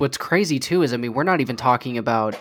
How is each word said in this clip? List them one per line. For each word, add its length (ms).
what's 160
crazy 420
too 240
is, 100
I 40
mean, 160
we're 100
not 180
even 140
talking 420
about, 440